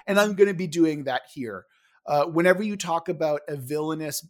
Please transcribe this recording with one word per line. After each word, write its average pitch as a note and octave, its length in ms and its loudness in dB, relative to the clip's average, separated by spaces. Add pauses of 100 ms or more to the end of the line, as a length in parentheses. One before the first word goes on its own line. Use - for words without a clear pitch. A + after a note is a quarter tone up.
And G3+ 100 2
I'm G#3 160 2
gonna G3+ 180 6
be F3+ 140 -4
doing D#3 380 2
that C3 180 -2 (100)
here. G#2+ 340 -10 (400)
Uh, D3 180 2
whenever F3 400 2
you G#3 120 -4
talk E3+ 320 -4
about D3+ 380 -2
a D3+ 80 -8
villainous D3+ 760 -6